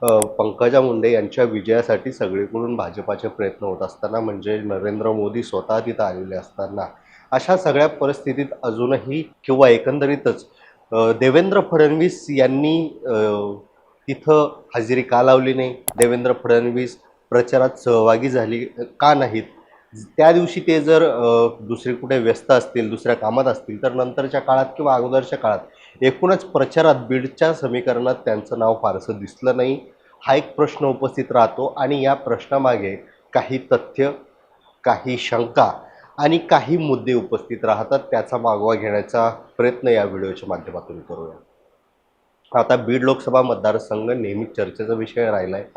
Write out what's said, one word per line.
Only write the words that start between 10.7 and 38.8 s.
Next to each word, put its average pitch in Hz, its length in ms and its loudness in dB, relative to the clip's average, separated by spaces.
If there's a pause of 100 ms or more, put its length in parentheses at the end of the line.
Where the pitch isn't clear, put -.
अ, 113 200 2
देवेंद्र 156 480 4 (100)
फडणवीस 160 600 2
यांनी, 143 760 0
अ, 127 60 -2 (960)
तिथं 151 480 2 (200)
हजेरी 120 260 0
का 123 200 2
लावली 131 320 6
नाही, 127 200 -4 (240)
देवेंद्र 123 340 2
फडणवीस 120 680 0 (320)
प्रचारात 127 400 2
सहभागी 127 580 2
झाली 117 360 -2 (360)
का 147 140 6
नाहीत? 113 280 0 (760)
त्या 156 160 8
दिवशी 175 280 0
ते 160 200 2
जर, 160 220 4
अ, 117 460 4 (120)
दुसरे 117 320 -6
कुठे 127 260 -2
व्यस्त 117 320 0
असतील, 120 400 2
दुसऱ्या 113 260 -2
कामात 117 280 0
असतील, 113 380 -4
तर 131 100 0
नंतरच्या 131 480 -4
काळात 131 240 2
किंवा 143 300 0
अगोदरच्या 127 440 0
काळात 104 200 0 (440)
एकूणच 175 420 2
प्रचारात 151 500 2
बीडच्या 131 600 -2
समीकरणात 123 600 -2
त्यांचं 113 440 -6
नाव 113 240 2
फारसं 101 300 -4
दिसलं 107 440 -4
नाही, 127 240 -2 (460)
हा 135 80 4
एक 156 220 -2
प्रश्न 147 300 0
उपस्थित 135 440 -2
राहतो. 123 460 2
आणि 139 260 -2
या 135 120 2
प्रश्नामागे 120 880 -2 (280)
काही 131 260 -2
तथ्य, 135 520 -2 (760)
काही 123 340 -2
शंका 117 540 0 (460)
आणि 156 200 2
काही 156 380 2
मुद्दे 131 360 -2
उपस्थित 113 520 -4
राहतात, 110 340 0
त्याचा - 380 -4
मागोवा 110 380 0
घेण्याचा 107 560 -2 (260)